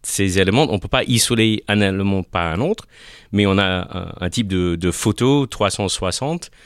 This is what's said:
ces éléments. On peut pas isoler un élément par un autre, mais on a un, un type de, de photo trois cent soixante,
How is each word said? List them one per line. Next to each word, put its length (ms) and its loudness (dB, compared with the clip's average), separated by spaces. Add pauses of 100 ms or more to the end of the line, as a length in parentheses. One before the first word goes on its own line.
ces 360 0
éléments. 300 4
On 100 0
peut 80 -12
pas 160 0
isoler 640 2
un 140 4
élément 420 0
par 300 -2
un 80 -2
autre, 260 -4 (460)
mais 120 4
on 120 4
a 80 2
un, 560 -4
un 80 -2
type 180 -2
de, 300 0
de 140 0
photo 560 0
trois 220 -2
cent 200 -4
soixante, 600 -6 (160)